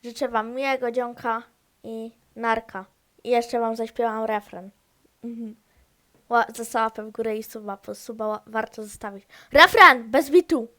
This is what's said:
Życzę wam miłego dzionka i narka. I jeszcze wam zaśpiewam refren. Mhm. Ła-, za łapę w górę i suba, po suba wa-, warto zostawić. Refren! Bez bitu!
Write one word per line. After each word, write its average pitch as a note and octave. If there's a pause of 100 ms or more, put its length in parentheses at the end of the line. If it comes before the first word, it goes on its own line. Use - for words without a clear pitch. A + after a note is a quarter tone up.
Życzę A#3+
wam A3+
miłego C4
dzionka A#3+ (400)
i A3+ (240)
narka. A3+ (380)
I A3
jeszcze A#3+
wam A3+
zaśpiewam A3+
refren. G#3 (540)
Mhm. A3+ (760)
Ła-, A#3
za A3+
łapę A3
w A3
górę A3
i A3
suba, G#3
po G#3
suba A3
wa-, G#3+
warto A3
zostawić. G3+ (240)
Refren! D4
Bez C4+
bitu! D4+ (120)